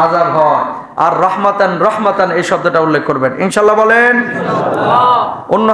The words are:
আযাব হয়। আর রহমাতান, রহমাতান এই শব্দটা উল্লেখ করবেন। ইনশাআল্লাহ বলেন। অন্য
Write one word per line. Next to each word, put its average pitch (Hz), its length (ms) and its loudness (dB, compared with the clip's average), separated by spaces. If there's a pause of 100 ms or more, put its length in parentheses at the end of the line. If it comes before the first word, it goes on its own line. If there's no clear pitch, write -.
আযাব 170 320 0
হয়। 147 280 2 (400)
আর 170 80 2 (120)
রহমাতান, 202 460 0 (160)
রহমাতান 202 420 0 (100)
এই 175 120 -2
শব্দটা 165 360 0
উল্লেখ 151 240 0
করবেন। 131 220 -2 (120)
ইনশাআল্লাহ 208 380 2
বলেন। 233 320 4 (1400)
অন্য 214 200 2